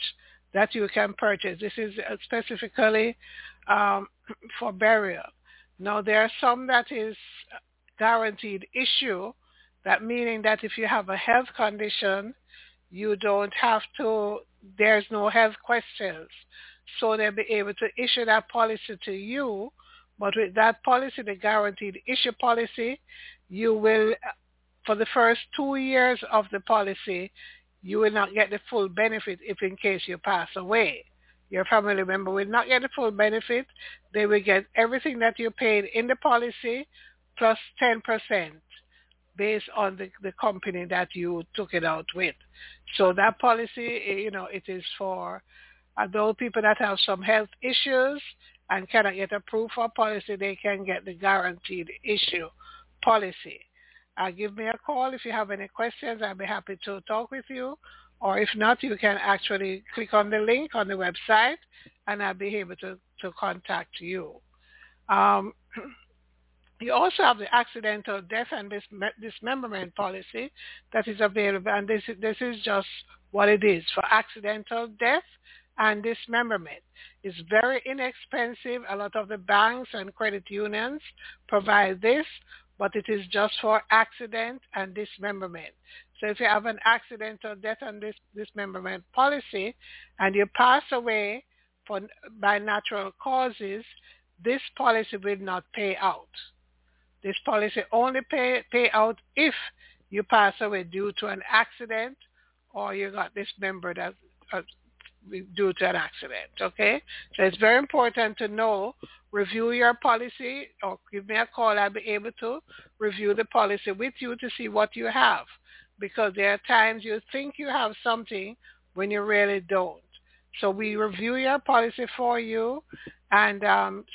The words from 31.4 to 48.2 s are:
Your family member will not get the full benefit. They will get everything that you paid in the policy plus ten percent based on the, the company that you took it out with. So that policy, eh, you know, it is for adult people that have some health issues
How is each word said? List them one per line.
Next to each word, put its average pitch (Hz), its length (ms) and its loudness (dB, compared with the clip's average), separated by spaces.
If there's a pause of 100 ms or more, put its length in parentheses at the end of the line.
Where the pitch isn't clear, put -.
Your 185 160 -2
family 202 380 2
member 190 280 -2
will 196 160 -2
not 226 200 0
get 254 140 4
the 262 140 -4
full 233 160 0
benefit. 220 560 0 (460)
They 214 120 2
will 208 160 4
get 196 240 4 (100)
everything 240 440 2
that 226 180 2
you 226 140 -2
paid 214 420 2
in 226 140 0
the 254 80 2
policy 240 720 0 (500)
plus 220 200 4 (200)
ten 226 240 2
percent 196 540 -2 (800)
based 208 280 -2 (100)
on 196 220 0
the, 190 120 -12 (140)
the 196 160 -6
company 185 460 -2
that 180 280 -2
you 175 300 -4 (120)
took 202 180 -6
it 170 100 0
out 160 320 -2
with. 175 200 -2 (600)
So 185 180 6
that 202 260 4
policy, 233 680 0
eh, 202 60 -2
you 202 180 -4
know, 190 200 -8
it 190 160 -10
is 185 160 -8 (140)
for 92 460 -8 (540)
adult 214 400 0
people - 240 -2
that 214 180 6
have 202 260 0
some 190 160 0
health 214 280 2 (120)
issues 262 600 0 (480)